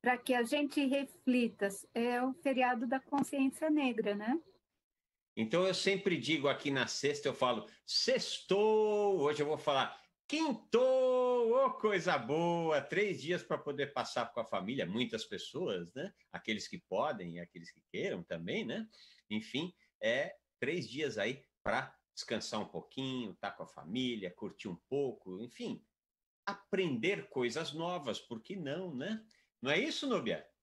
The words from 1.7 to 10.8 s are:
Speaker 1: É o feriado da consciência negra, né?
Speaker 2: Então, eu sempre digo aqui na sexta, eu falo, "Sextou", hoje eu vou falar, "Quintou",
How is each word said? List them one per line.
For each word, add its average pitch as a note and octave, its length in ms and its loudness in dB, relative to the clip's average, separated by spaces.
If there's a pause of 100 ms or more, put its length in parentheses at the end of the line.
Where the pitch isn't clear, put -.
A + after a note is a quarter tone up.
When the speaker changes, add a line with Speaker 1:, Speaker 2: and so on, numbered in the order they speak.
Speaker 1:
É B3 300 2
o C4 100 0
feriado B3+ 540 2
da C4 120 0
consciência C#4 720 0
negra, A#3 460 2
né? A3+ 240 0 (960)
Speaker 2:
Então, A2+ 320 2
eu F#3 80 2
sempre F#3+ 420 2
digo C#3 300 0
aqui C#3 240 0
na B2+ 160 2
sexta, C#3+ 400 -2
eu C3 80 0
falo, A#2+ 320 0 (180)
"Sextou", G#3+ 1300 2
hoje D3 240 2
eu C#3+ 40 0
vou D3+ 100 0
falar, C3+ 380 0 (320)
"Quintou", B3+ 1400 4